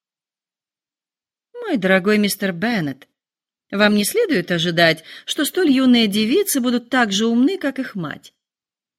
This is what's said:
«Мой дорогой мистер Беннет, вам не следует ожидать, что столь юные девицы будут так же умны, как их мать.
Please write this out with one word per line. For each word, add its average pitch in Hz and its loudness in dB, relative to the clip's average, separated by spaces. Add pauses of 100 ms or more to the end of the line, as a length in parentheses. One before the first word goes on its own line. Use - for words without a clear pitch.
(1500)
«Мой 453 -6
дорогой 190 0
мистер 202 -2
Беннет, 170 -6 (640)
вам 208 2
не 208 2
следует 311 0
ожидать, 165 2 (220)
что - -4
столь 359 0
юные 247 4
девицы 240 0
будут 240 -2
так 240 0
же 208 0
умны, 262 2
как 277 -6
их 254 -10
мать. - -10 (640)